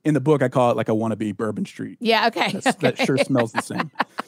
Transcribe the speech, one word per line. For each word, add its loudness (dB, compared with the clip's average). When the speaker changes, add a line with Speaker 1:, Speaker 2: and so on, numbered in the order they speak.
Speaker 1:
in 2
the 2
book, 2
I 2
call 4
it, 0
like, -2
a 4
wannabe -2
Bourbon -4
Street. -12
Speaker 2:
Yeah, 2
okay, -4
Speaker 1:
That's, -2
that 0
Speaker 2:
okay. -2
Speaker 1:
sure 2
smells 0
the -4
same. -6
Speaker 2:
<laughs> -4